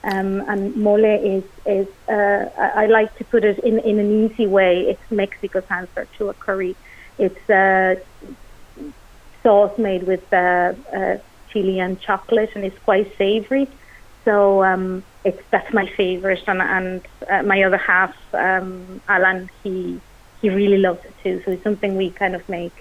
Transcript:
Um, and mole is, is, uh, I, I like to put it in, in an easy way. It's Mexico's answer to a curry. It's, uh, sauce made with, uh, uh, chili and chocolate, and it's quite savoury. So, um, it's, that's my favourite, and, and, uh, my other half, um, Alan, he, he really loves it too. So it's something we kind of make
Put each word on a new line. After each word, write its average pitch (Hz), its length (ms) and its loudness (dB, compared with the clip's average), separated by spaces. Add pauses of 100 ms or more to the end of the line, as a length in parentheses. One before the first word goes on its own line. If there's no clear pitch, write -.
Um, 196 440 -2
and 202 260 -4
mole 208 300 4
is, 196 400 0 (200)
is, 196 220 0 (220)
uh, 202 480 0
I, - 260 0
I - 40 2
like 220 320 4
to 233 40 -8
put 214 220 0
it 202 140 2
in, 220 200 0
in 214 200 0
an 208 260 2
easy 220 220 -2
way. 185 340 4
It's - 300 -4
Mexico's 196 580 -4
answer 180 480 -8
to 208 100 -4
a 196 60 -8
curry. 190 420 -6 (420)
It's, - 320 -4
uh, 190 460 4 (1500)
sauce 208 340 4
made 190 260 -2
with, 185 300 -2
uh, 180 400 2 (200)
uh, 190 240 -2 (320)
chili 190 300 -2
and 185 220 -4
chocolate, 214 540 -2
and 202 100 -8
it's 190 140 -10
quite 196 380 0
savoury. 220 520 0 (560)
So, 202 380 4
um, 185 400 -2 (200)
it's, 185 180 -2 (100)
that's 202 220 -2
my 202 120 2
favourite, 185 600 -2
and, 185 140 -2
and, 185 400 -4 (280)
uh, 185 140 0
my 196 200 2
other 185 140 2
half, 185 380 0 (180)
um, 185 760 -4
Alan, 185 420 0 (140)
he, 185 380 -6 (400)
he 214 80 2
really 202 280 2
loves 185 280 0
it - 80 -20 (100)
too. 185 220 -4
So 196 60 -4
it's 180 120 -6
something 202 320 -4
we 190 140 -2
kind 185 260 -4
of 170 140 -12
make 175 320 -8